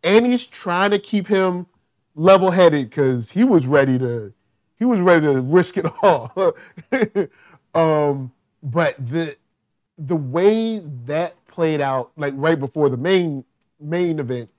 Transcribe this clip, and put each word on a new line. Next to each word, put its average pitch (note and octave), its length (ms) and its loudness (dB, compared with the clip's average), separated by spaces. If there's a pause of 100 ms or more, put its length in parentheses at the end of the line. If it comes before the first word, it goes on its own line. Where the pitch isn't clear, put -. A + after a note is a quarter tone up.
And G#3+ 220 4
he's B3 220 0
trying F#3+ 440 -2
to G3+ 80 0
keep G3+ 280 -6
him F#3 400 0 (480)
level-headed F3 760 4
'cause B2+ 400 -2
he G#3 120 0
was F3 240 2
ready C3+ 320 2
to, A#2 340 -8 (440)
he A3+ 80 -4
was A#3+ 140 2
ready E3+ 280 4
to C3+ 140 2
risk E3+ 360 0
it E3 80 -4 (100)
<laughs> - 80 -4
all. C#3+ 260 2 (1400)
Um, D3 580 0 (320)
but D3 320 -2 (120)
the, D#3 280 -4 (600)
the D#3+ 180 -6
way G3+ 640 0 (260)
that D#3+ 300 -6 (120)
played D#3+ 340 -2
out, C3+ 360 -4
like, C#3+ 180 -6
right D3+ 240 0
before C#3+ 300 -2
the B2+ 80 -2
main, D#3+ 480 -2 (340)
main D#3+ 400 -4
event B2 400 -8